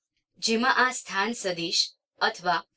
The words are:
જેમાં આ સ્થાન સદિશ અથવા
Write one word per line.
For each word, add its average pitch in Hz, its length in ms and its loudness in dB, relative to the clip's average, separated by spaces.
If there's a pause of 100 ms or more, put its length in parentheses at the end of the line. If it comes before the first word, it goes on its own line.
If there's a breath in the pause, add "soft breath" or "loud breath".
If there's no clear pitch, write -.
(420)
જેમાં 226 400 2
આ 254 100 2
સ્થાન 202 420 0
સદિશ 180 480 -2 (380)
અથવા 175 400 0 (160)